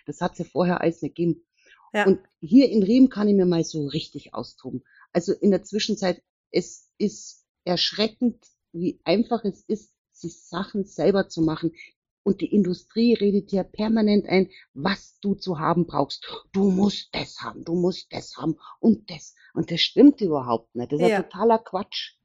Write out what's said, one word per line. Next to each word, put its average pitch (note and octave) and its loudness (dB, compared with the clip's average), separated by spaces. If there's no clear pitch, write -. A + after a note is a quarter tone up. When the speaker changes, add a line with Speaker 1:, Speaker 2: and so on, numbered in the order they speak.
Speaker 1:
Das - -12
hat's - -6
ja E3+ -8
vorher F3+ -2
alles E3 -2
nicht C#3+ -8
gegeben. E3+ -2
Speaker 2:
Ja. G#3 0
Speaker 1:
Und F#3+ 4
hier A#3 6
in A3 2
Riem B3+ 6
kann G#3 -2
ich G3+ 4
mir F#3 4
mal E3+ 2
so D3+ -8
richtig - -10
austoben. B2+ -12
Also E3+ 0
in G3 2
der F#3 2
Zwischenzeit, G3 -4
es - -6
ist - -8
erschreckend, A3 -2
wie F3 -6
einfach G#3 -2
es F#3+ -6
ist, - -8
sich - -16
Sachen F#3+ -8
selber G3 0
zu - -4
machen. D#3+ -2
Und F#3+ -2
die D3+ -6
Industrie G#3 0
redet G3+ 0
dir F#3+ 0
permanent G#3+ 0
ein, F#3 2
was - -6
du G3+ -2
zu F3+ -8
haben E3 0
brauchst. - -4
Du G3 2
musst G3 0
das - -10
haben, - -14
du E3 -6
musst F3+ -4
das - -14
haben D#3 -6
und - 2
das. - -18
Und - -6
das E3+ -2
stimmt C#4+ 6
überhaupt C3 -2
nicht. A#2+ -8
Das D3+ -2
ist F#3 4
Speaker 2:
Ja. G#3 2
Speaker 1:
ein F#3+ -2
totaler A3 0
Quatsch. - -12